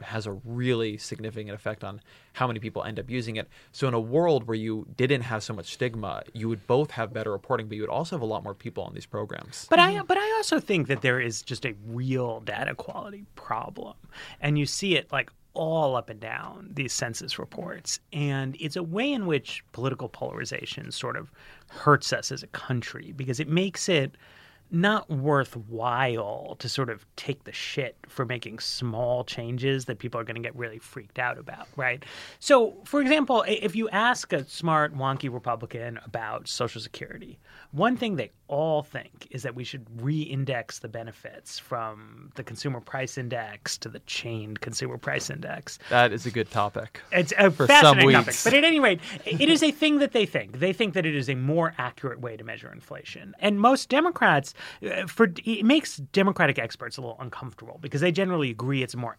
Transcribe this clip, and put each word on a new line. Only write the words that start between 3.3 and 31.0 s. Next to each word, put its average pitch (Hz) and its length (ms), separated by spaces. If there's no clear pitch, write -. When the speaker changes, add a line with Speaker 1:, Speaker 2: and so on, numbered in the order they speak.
Speaker 1:
it. 110 100
So - 160
in 123 60
a 117 60
world 135 480
where 113 80
you 110 300
didn't 127 240
have 117 200
so 117 120
much 95 200
stigma, 107 500
you 113 160
would 107 180
both 139 240
have 113 220
better 110 180
reporting, 110 360
but 107 80
you 107 80
would - 60
also 165 280
have 131 40
a 117 40
lot 107 180
more 101 100
people - 300
on - 100
these - 140
programs. 104 640
Speaker 2:
But 330 100
I, 392 240
but 370 140
I 427 200
also 403 220
think 165 280
that 131 140
there 127 180
is 117 220
just - 240
a 120 80
real 120 540
data 107 340
quality 202 500
problem. - 600
And 147 180
you 143 60
see 185 300
it, - 160
like, 135 200
all 160 440
up 120 120
and 107 120
down - 500
these 135 220
census - 460
reports. - 600
And 135 460
it's 156 180
a 180 60
way 208 280
in 226 140
which - 480
political 131 340
polarization - 840
sort 120 260
of - 120
hurts - 460
us - 180
as 135 120
a - 40
country - 680
because 131 240
it 151 80
makes 180 400
it 139 260
not 196 360
worthwhile 120 1500
to 120 100
sort 127 200
of 107 160
take - 280
the - 80
shit - 440
for - 180
making 113 340
small 123 640
changes 123 600
that 113 140
people 120 200
are 117 40
gonna 117 160
get 117 160
really 117 240
freaked - 400